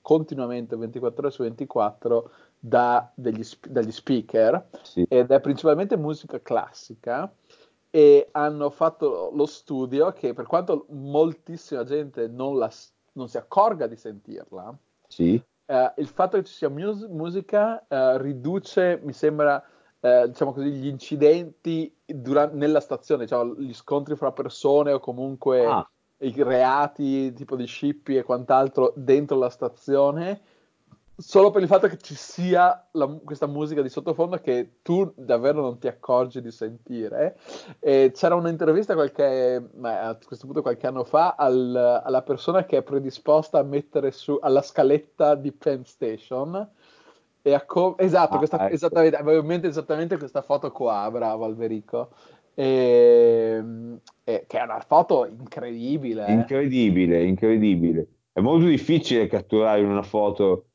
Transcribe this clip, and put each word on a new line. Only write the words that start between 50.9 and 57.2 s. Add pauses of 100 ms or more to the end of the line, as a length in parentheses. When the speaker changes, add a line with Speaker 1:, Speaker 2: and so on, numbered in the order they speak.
Speaker 1:
bravo
Alberico, (440)
e, (640)
e
che
è
una
foto
incredibile,
eh.
Speaker 2:
Incredibile,